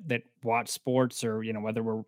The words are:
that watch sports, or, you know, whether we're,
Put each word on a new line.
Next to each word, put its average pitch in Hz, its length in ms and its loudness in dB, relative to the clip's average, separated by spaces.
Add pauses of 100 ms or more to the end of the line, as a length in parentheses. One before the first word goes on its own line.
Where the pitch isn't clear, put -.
that 123 160 -2 (220)
watch 117 240 2
sports, 127 560 2
or, 110 180 -2
you 113 100 -2
know, 107 60 -4
whether 110 240 -2
we're, 110 260 -2